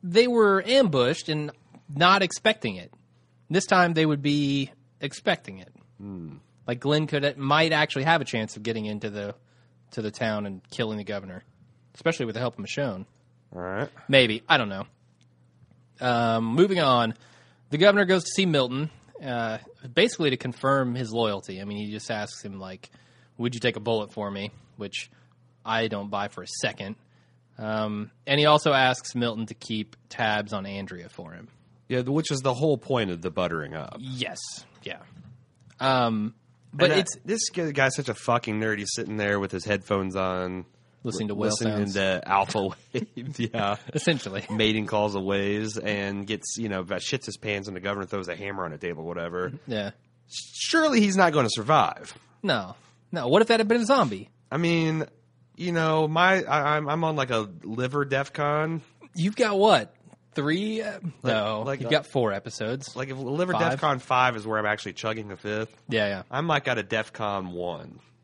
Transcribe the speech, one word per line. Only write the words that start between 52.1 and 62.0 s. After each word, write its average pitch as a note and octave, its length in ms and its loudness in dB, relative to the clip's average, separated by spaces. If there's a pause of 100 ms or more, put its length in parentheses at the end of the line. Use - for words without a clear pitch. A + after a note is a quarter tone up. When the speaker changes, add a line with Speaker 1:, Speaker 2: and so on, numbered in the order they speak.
Speaker 1:
No, G#2 340 -2 (360)
no. C#3+ 160 -4
What E3+ 140 6
if A3 80 2
that A3+ 100 4
had A3 80 2
been A#3 140 2
a A3 40 -2
zombie? D#3+ 440 0 (200)
Speaker 2:
I C3 80 -6
mean, D#3+ 480 2 (520)
you E3+ 160 -4
know, D#3+ 340 2
my, F3+ 360 4
I, D3 340 2
I'm, D3+ 100 -4
I'm D#3+ 160 0
on, D#3 140 0
like, C3 140 0
a A2 180 0 (140)
liver B2+ 420 -2
defcon. D3 760 -2 (340)
Speaker 1:
You've F#3 220 -2
got G#3+ 240 2
what? F#3 340 6 (420)
Three? F#3+ 460 -2
Uh, G#3 120 -6
Speaker 2:
Like, G3+ 100 -14 (200)
Speaker 1:
no, A2 420 0
Speaker 2:
like, C#3 160 -4
Speaker 1:
you've B2+ 60 -6
Speaker 2:
uh, A#2+ 40 0
Speaker 1:
got D#3+ 160 2